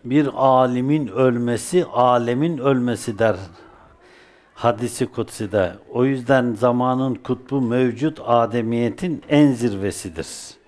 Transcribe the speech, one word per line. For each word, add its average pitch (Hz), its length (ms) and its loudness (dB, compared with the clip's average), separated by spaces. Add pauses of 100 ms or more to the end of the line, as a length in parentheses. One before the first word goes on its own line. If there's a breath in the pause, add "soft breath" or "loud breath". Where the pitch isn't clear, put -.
Bir 139 300 2
alimin 127 720 2
ölmesi, 120 760 0
alemin 123 720 2
ölmesi 120 640 -2
der 110 160 4 (1160 soft breath)
hadisi 117 540 -2
kutside. 101 680 -2 (200)
O 123 120 2
yüzden 127 480 0
zamanın 123 640 0
kutbu 131 460 -4
mevcut 127 640 -2
ademiyetin 117 1040 0
en 147 220 6
zirvesidir. 98 760 -4 (400)